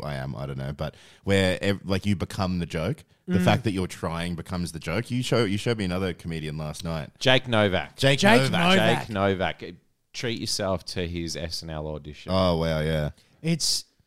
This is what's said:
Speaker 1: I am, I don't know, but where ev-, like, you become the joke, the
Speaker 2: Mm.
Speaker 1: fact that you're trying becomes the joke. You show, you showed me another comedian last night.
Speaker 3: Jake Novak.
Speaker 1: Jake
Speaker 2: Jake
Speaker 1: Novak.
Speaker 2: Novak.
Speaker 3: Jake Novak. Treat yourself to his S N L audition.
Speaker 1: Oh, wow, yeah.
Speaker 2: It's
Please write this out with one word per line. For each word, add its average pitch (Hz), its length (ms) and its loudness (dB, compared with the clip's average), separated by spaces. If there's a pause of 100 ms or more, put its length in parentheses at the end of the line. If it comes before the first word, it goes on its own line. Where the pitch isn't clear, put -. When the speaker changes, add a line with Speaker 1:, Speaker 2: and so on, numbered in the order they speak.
Speaker 1:
I 71 140 -8
am, 67 200 -8
I 69 120 -8
don't 69 100 -8
know, 67 160 -8
but 71 220 -8 (300)
where 95 360 2
ev-, 98 240 0
like, 95 220 -2
you 104 80 2
become 92 420 -2
the 87 80 -2
joke, 80 380 -4 (240)
the 180 100 0
Speaker 2:
Mm. 180 80 2
Speaker 1:
fact 104 200 4
that 117 80 2
you're 92 120 0
trying 85 480 -4
becomes 85 380 -4
the 80 80 -10
joke. 92 320 -4
You 123 100 0
show, 123 240 2
you 101 140 0
showed 117 180 0
me 104 80 -2
another 92 260 0
comedian 78 460 -8
last 76 260 -8
night. 80 360 -6
Speaker 3:
Jake 127 280 4
Novak. 104 500 2
Speaker 1:
Jake 135 200 4
Speaker 2:
Jake 208 340 6
Speaker 1:
Novak. - 0 -
Speaker 2:
Novak. 170 500 4
Speaker 3:
Jake 113 100 -10
Novak. 95 520 2 (500)
Treat 117 280 -4
yourself 95 440 -2
to 90 220 -4
his 82 300 -4
S 82 240 -6
N 82 80 -12
L 78 180 -6
audition. 76 460 -10
Speaker 1:
Oh, 92 240 4
wow, 80 220 2
yeah. 76 320 0 (320)
Speaker 2:
It's - 420 0 (220)